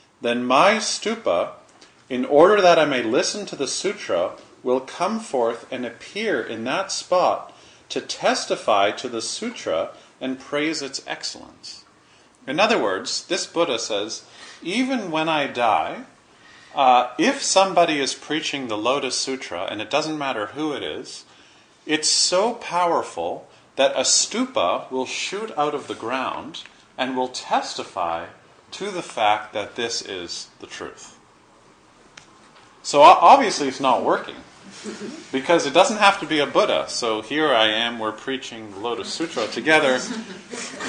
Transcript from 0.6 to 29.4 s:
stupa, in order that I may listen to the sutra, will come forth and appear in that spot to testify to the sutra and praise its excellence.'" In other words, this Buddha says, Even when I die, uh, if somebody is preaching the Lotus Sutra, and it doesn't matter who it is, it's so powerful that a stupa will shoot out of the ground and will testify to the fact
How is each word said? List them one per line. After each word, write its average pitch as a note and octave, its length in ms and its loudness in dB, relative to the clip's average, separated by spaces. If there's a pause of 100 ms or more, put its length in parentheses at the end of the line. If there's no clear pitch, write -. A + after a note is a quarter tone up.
stupa, B2 720 -2 (580)
in B2+ 160 -4
order F3 380 8
that F3 160 8
I D#3 80 4
may C3 160 0
listen C#3 440 0
to - 80 -12
the C#3 140 -4
sutra, G3 640 -2 (320)
will B2+ 160 2
come G#3 400 -4
forth A#2 500 -2
and B2 140 -6
appear F3 580 -4
in A2+ 220 -8
that E3 260 -4
spot C#3+ 600 0 (380)
to C3+ 100 -4
testify B2 880 0
to A#2 200 -8
the A2+ 120 -6
sutra B2 680 -6 (300)
and C3 200 -6
praise D3+ 420 -4
its C3+ 240 -10
excellence.'" - 760 -14 (640)
In C3+ 140 -2
other G#3+ 180 4
words, G2+ 460 -2
this F#3 220 -4
Buddha D3+ 320 0
says, G#2+ 440 -6 (400)
Even A3+ 480 -2
when D#3+ 180 -2
I D3+ 180 0
die, A#2 580 0 (680)
uh, B2+ 440 6
if A#3+ 240 2
somebody F3 580 4
is C3+ 140 -2
preaching D3 540 -6
the A2 80 -4
Lotus B2+ 400 -2
Sutra, C3 540 -6
and G2+ 100 -6
it G#2 100 -10
doesn't D#3 280 -2
matter B2 280 -4
who C#3+ 260 -6
it A2+ 100 -8
is, F2+ 420 -10 (640)
it's D#3 220 0
so G#3 460 2
powerful C#3 920 -2 (300)
that C3+ 180 4
a C3 60 0
stupa C3 880 0
will C3 160 -4
shoot - 500 -8
out D3 180 0
of C3 120 -6
the A2 80 -6
ground A#2 720 -6 (340)
and B2+ 180 -2
will B2+ 120 -2
testify F2 1000 -4 (460)
to G3 180 -10
the F3+ 120 -8
fact G#2+ 500 0